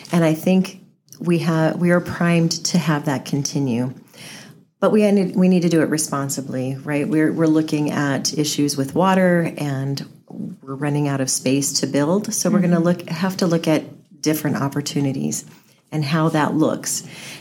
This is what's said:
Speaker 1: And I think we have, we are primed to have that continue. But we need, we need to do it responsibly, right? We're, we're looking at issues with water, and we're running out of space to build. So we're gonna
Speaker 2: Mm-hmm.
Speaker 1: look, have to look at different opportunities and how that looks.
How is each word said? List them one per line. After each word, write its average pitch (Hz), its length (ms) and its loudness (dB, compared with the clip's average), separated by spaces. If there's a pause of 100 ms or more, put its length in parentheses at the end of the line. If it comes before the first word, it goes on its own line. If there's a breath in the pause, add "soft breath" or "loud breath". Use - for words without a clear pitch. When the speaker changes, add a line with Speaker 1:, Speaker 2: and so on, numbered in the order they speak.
(120)
Speaker 1:
And 170 120 4
I 160 80 4
think 185 480 0 (380)
we 170 220 0
have, 160 400 0
we 170 100 2
are 175 100 4
primed 170 520 0 (140)
to - 120 0
have 151 280 0
that 135 180 -2
continue. 131 680 -2 (840 loud breath)
But 196 140 2
we 208 180 4
need, 196 240 2
we 185 140 4
need 185 140 4
to 175 60 2
do 160 140 4
it 135 80 0
responsibly, 139 880 -4
right? 143 320 -4
We're, 156 240 2
we're 165 160 2
looking 156 420 0
at 143 480 -2
issues 143 380 0
with 135 180 -4
water, 180 640 4
and 139 500 -4 (540)
we're 135 140 -10
running 147 320 0
out 139 120 0
of 131 80 0
space 139 520 0
to 135 80 -2
build. 156 440 0
So - 160 -2
we're 175 120 4
gonna 175 160 2
Speaker 2:
Mm-hmm. 170 80 2
Speaker 1:
look, 175 240 0
have 185 300 -4
to 185 100 2
look 165 180 0
at - 560 -4
different 151 360 -2
opportunities 139 840 -2 (460 loud breath)
and 151 140 -2
how 156 240 2
that 156 260 2
looks. - 480 -2 (380 loud breath)